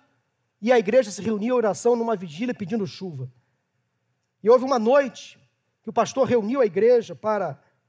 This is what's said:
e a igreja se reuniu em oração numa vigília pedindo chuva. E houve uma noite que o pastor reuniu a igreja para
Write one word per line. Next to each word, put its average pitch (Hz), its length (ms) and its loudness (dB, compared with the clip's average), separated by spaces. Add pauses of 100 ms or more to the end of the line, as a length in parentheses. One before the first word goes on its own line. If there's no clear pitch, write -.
(600)
e 233 120 2
a 247 60 6
igreja 208 320 2
se 196 120 -12
reuniu 220 320 -2
em 247 40 2
oração 226 380 0
numa 226 180 -2
vigília 185 400 -8
pedindo 202 320 -6
chuva. 135 440 -12 (1120)
E 202 80 2
houve 240 140 6
uma 262 140 0
noite 247 600 0 (440)
que - 80 -12
o - 20 -18
pastor 247 340 0
reuniu 240 340 0
a 226 60 4
igreja 202 480 2
para 196 460 -4 (280)